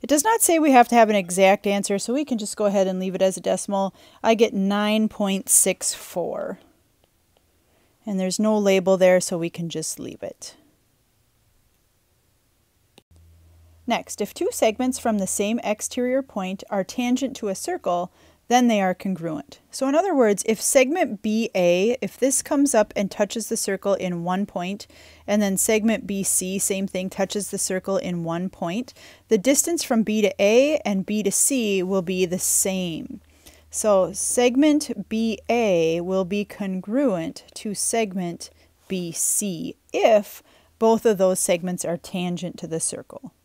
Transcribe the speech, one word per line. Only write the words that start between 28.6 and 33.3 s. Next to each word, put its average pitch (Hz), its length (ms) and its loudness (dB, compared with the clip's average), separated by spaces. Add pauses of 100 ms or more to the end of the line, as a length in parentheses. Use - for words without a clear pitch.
the 220 100 2
distance 277 460 2
from 226 180 2
B 214 200 0
to 202 200 2
A 247 380 4
and 196 260 -2
B 214 160 -2
to 196 100 0
C 208 520 0
will 190 180 0
be 185 240 0
the 180 140 -4
same. - 840 -4 (480)